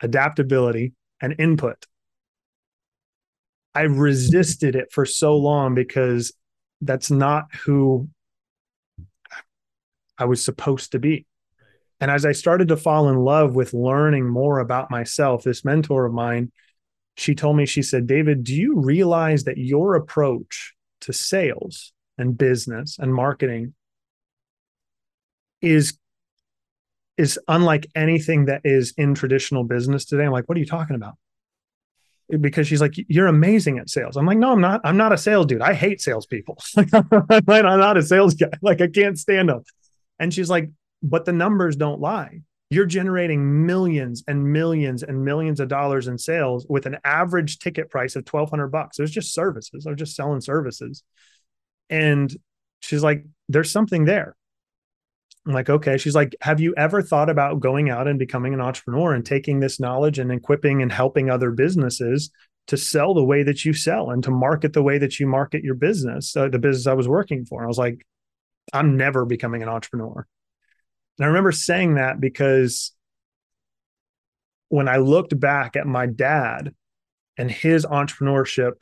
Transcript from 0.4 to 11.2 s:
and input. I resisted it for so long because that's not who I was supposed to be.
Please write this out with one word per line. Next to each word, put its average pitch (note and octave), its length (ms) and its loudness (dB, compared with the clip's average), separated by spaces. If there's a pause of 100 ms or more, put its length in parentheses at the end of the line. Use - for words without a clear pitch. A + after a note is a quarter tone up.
and D3 160 -4
input. D#3 480 0 (1900)
I D3 60 0
resisted C#3+ 920 2
it B2+ 160 -4
for C#3 140 0
so D3+ 320 2
long C#3 380 2
because B2 580 -2 (480)
that's C3+ 300 -4
not C#3+ 420 0
who C3+ 560 0 (2000)
I B2 80 -2
was B2 180 0
supposed - 500 -4
to C3 60 -2
be. D3 280 -2 (720)